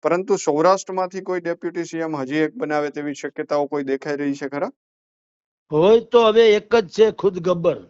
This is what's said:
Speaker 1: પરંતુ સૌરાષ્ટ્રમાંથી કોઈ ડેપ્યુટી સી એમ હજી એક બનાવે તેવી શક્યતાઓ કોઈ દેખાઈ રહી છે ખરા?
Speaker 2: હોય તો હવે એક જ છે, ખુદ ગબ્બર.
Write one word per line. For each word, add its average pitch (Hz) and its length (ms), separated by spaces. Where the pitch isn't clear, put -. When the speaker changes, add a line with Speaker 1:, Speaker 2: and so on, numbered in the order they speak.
Speaker 1:
પરંતુ 185 320
સૌરાષ્ટ્રમાંથી 185 840
કોઈ 185 180
ડેપ્યુટી 170 440
સી 165 140
એમ 160 180
હજી 135 200
એક 156 220
બનાવે 147 320
તેવી 147 240
શક્યતાઓ 147 520
કોઈ 143 180
દેખાઈ 135 320
રહી 143 180
છે 139 140
ખરા? 147 240
Speaker 2:
હોય 185 280
તો 233 260
હવે 220 300
એક 208 200
જ 220 120
છે, 214 240
ખુદ 185 280
ગબ્બર. 170 380